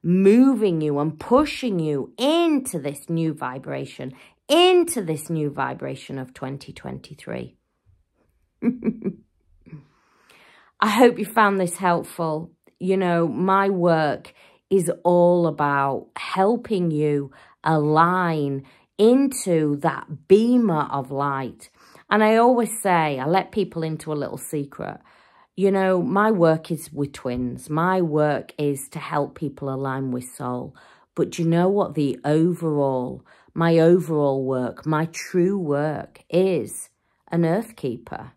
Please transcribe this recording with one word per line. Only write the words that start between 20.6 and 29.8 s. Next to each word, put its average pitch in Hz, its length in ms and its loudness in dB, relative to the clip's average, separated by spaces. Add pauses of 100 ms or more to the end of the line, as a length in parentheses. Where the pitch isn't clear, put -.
of 139 200 -6
light. 135 600 -6 (400)
And 208 120 4
I 220 140 4
always 240 440 2
say, 160 380 0
I 127 80 -4
let 185 240 0
people 175 320 -4
into 156 300 -6
a - 20 -2
little 143 240 -6
secret. 143 600 -10 (580)
You 190 160 2
know, 190 280 2
my 196 300 0
work 165 400 2
is - 220 -8
with 143 200 -6
twins. 123 560 -8
My 175 320 0
work 151 580 0
is 143 320 -4
to 160 100 -12
help 147 340 -6
people 139 400 -8
align 135 380 -6